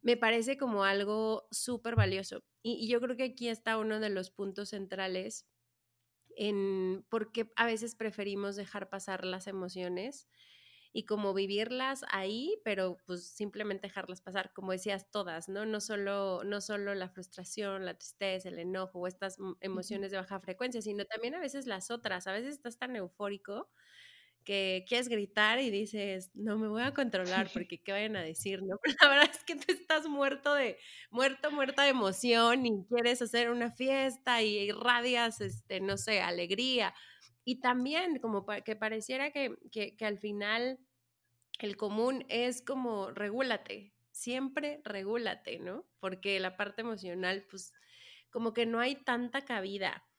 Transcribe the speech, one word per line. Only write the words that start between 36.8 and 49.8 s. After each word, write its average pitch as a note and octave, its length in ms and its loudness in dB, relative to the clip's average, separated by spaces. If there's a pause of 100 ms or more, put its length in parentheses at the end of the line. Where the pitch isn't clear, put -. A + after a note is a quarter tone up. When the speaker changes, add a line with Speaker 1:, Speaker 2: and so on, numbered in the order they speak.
Speaker 1:
Y B3+ 160 -2
también C4+ 580 2
como G3+ 260 0
pa-, G3+ 160 -4
que G#3+ 140 -4
pareciera A3 560 -2
que, C#4 240 -2 (160)
que, G#3 260 -4
que A3 80 -4
al G#3 140 0
final G#3+ 600 -2 (800)
el G3+ 180 -4
común A#3 520 0
es B3 320 0
como: A#3+ 500 -2
"Regúlate, G#3 840 -2 (180)
siempre C4+ 760 -4
regúlate", G#3 760 -4
¿no? F#3+ 260 -8 (140)
Porque F#3+ 400 -2
la F#3 180 -2
parte G3+ 240 -4
emocional, F#3+ 680 -2
pues, - 240 -14 (580)
como A3+ 220 0
que A#3 120 2
no A3+ 140 0
hay C4 240 2
tanta B3 420 -2
cabida. G3 600 -4 (140)